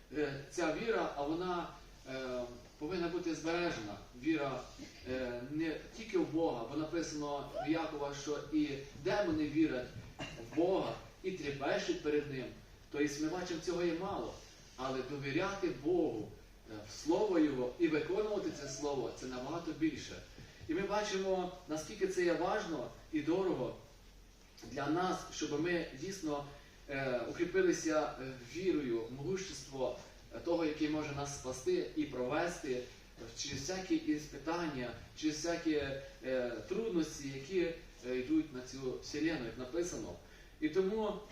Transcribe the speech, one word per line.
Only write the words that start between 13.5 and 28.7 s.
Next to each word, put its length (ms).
цього 180
є 120
мало. 400
Але 160
довіряти 580
Богу, 440
е, 40
в 160
Слово 340
Його 400
і 100
виконувати 600
це 80
Слово, 420
це 60
набагато 460
більше. 420
І 60
ми 80
бачимо, 680
наскільки 380
це 180
є 80
важно 580
і 80
дорого 560
для 160
нас, 320
щоб 280
ми 240
дійсно, 440
е, 320
укріпилися, 880
е, 120
вірою, 460